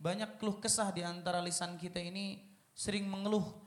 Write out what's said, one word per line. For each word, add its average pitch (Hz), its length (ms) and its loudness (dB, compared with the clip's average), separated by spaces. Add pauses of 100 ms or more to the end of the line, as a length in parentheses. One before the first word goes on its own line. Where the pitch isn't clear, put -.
banyak 208 320 0
keluh 208 240 0
kesah 220 320 4
di 175 120 -2
antara 175 360 0
lisan 175 400 -2
kita 175 240 -4
ini 196 400 -6 (320)
sering 202 320 0
mengeluh, 196 360 4 (240)